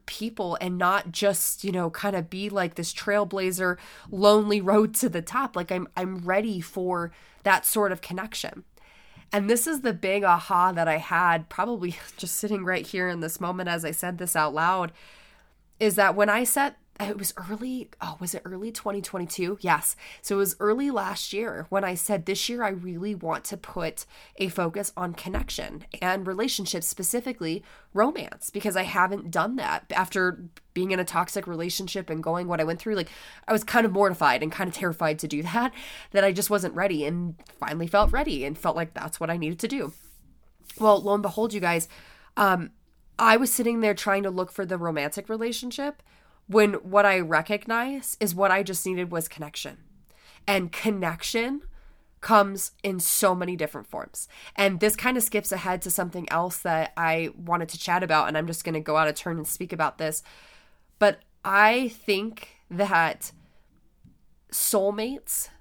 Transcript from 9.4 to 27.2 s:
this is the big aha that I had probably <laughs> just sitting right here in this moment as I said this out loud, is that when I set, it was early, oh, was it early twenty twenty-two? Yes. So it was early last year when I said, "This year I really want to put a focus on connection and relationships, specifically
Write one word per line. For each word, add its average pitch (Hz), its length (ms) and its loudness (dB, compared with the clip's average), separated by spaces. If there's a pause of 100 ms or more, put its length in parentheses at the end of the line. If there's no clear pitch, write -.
this 233 180 2
is 302 140 -2
the 233 120 0
big 196 300 0
aha 180 480 4
that 170 160 0
I 156 100 2
had 165 520 0
probably 185 460 -4 (120)
<laughs> - 100 -20
just - 200 -6
sitting 202 280 -4
right 180 200 -2
here 180 220 -2
in 175 120 -4
this 165 200 -6
moment 180 300 -4
as 170 160 -2
I 151 60 -4
said 180 260 -6
this 175 180 -4
out 151 200 2
loud, 170 360 2 (880)
is 208 160 2
that 196 200 6
when 202 140 4
I 226 140 2
set, 277 340 0 (220)
it 208 180 -6
was 196 200 -6
early, 220 520 -8 (120)
oh, 175 180 -8
was 180 160 -6
it - 80 -10
early 190 300 -10
twenty 202 280 -6
twenty-two? 180 600 -4
Yes. 165 340 2 (260)
So 202 140 -2
it 196 40 4
was 196 200 2
early 247 320 2
last 196 400 -4
year 196 380 -4
when 196 160 2
I 180 100 -2
said, 180 300 -2
"This 196 240 -2
year 240 120 -4
I 208 80 2
really 185 460 -4
want 165 300 -4
to 190 120 -8
put - 480 -6 (300)
a 190 140 -4
focus 185 480 -2
on 175 160 -4
connection - 720 -6 (160)
and 185 260 0
relationships, 190 600 -4
specifically 196 760 -4 (300)